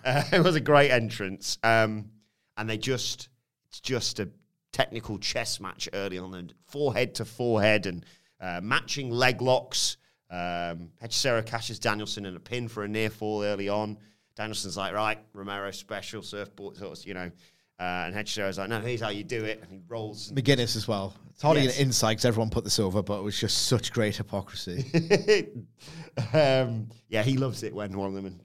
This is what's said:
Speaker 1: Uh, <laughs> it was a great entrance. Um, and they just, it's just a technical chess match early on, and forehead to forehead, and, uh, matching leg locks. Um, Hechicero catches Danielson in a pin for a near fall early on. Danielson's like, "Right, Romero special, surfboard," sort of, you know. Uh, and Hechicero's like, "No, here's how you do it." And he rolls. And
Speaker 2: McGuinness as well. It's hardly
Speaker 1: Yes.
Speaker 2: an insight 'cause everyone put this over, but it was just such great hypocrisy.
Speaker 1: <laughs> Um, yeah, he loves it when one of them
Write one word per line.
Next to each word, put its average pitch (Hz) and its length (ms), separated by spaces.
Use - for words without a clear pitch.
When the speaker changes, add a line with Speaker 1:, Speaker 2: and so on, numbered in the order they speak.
Speaker 1:
Uh, 131 240
<laughs> - 40
it 180 120
was 175 120
a 156 40
great 143 300
entrance. 110 720
Um, 110 480
and 110 100
they 110 80
just, - 540
it's - 100
just - 400
a 92 80
technical 113 460
chess - 400
match - 360
early 95 240
on, 92 160
and 90 180
forehead 127 480
to 110 100
forehead, 107 600
and, 90 180
uh, 90 200
matching 131 480
leg 123 300
locks. - 560
Um, 87 640
Hechicero 113 440
catches 113 320
Danielson 104 480
in 90 100
a 82 40
pin 120 280
for 107 160
a 101 40
near 107 200
fall 107 340
early 101 280
on. 104 260
Danielson's 104 400
like, 98 160
"Right, 107 260
Romero 101 380
special, 101 520
surfboard," 101 540
sort 87 220
of, - 80
you 98 80
know. 90 160
Uh, - 20
and 92 80
Hechicero's 104 440
like, 98 100
"No, 110 120
here's 117 200
how 113 80
you 104 160
do 110 200
it." 110 180
And 87 100
he 95 160
rolls. 113 400
And 139 100
Speaker 2:
McGuinness 123 380
as 107 100
well. 98 280
It's - 120
hardly 151 220
Speaker 1:
Yes. 123 120
Speaker 2:
an 139 100
insight 110 320
'cause - 60
everyone 110 260
put 120 140
this 101 140
over, 98 240
but 101 180
it - 20
was 104 160
just - 280
such 117 260
great 107 240
hypocrisy. - 760
Speaker 1:
<laughs> 170 640
Um, 131 560
yeah, 107 140
he 131 140
loves 131 260
it 110 120
when 98 220
one 98 120
of 95 60
them 95 300